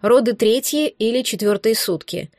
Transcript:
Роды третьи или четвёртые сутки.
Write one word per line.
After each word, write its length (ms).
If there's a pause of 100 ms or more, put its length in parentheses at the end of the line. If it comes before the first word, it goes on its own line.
Роды 340
третьи 540
или 340
четвёртые 520
сутки. 640